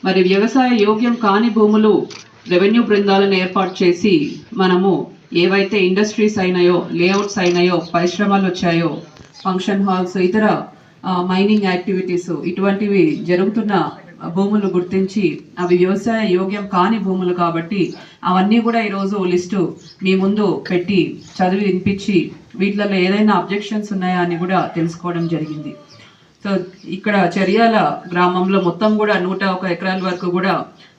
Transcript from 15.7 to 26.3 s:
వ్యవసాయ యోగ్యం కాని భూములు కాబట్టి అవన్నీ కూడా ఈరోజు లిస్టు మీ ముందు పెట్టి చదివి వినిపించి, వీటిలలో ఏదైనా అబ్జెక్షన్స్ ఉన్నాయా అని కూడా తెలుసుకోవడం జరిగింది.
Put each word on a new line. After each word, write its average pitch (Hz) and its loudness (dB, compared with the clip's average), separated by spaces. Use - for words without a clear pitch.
వ్యవసాయ 214 0
యోగ్యం 190 -2
కాని 196 0
భూములు 185 -2
కాబట్టి 170 -2
అవన్నీ 196 2
కూడా 226 0
ఈరోజు 196 -4
లిస్టు 180 -2
మీ 190 2
ముందు 196 0
పెట్టి 180 0
చదివి 190 0
వినిపించి, 185 0
వీటిలలో 202 -2
ఏదైనా 202 2
అబ్జెక్షన్స్ 208 -4
ఉన్నాయా 180 -2
అని 170 -2
కూడా 180 -2
తెలుసుకోవడం 170 -4
జరిగింది. 151 -6